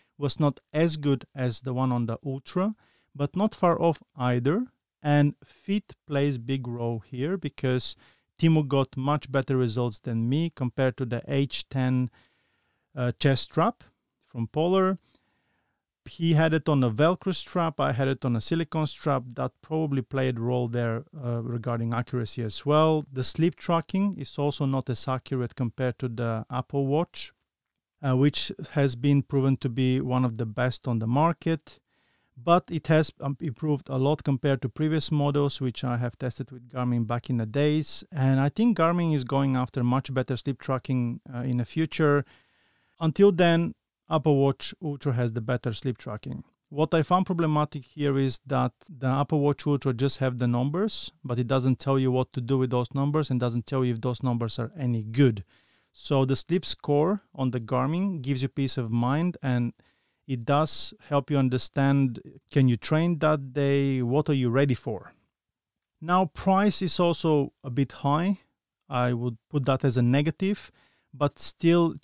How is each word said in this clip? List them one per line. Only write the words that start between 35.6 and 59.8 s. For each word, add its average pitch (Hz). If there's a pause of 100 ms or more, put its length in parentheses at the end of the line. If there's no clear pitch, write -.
I 123
have 120
tested 131
with 123
Garmin 123
back 120
in 131
the 113
days. 147
And 135
I 135
think 214
Garmin 170
is 131
going 135
after 127
much 127
better 127
sleep 135
tracking, 127 (160)
uh, 120
in 127
the 123
future. 151 (760)
Until 190
then, 170 (340)
Apple 156
Watch 139
Ultra 143
has 120
the 117
better 120
sleep 123
tracking. - (240)
What 156
I 160
found 185
problematic 151
here 143
is 135
that 127 (160)
the 131
Apple 139
Watch 147
Ultra 139
just 131
have 127
the 123
numbers, 143 (140)
but 120
it 123
doesn't 131
tell 135
you 131
what 127
to -
do 127
with 127
those 123
numbers 143
and 123
doesn't 120
tell 135
you 123
if 113
those 123
numbers 120
are 113
any 120
good. 113 (480)
So 135
the 131
sleep 170
score 160 (160)
on 131
the 120
Garmin 147
gives 127
you 135
peace 139
of 120
mind, 135
and 123 (540)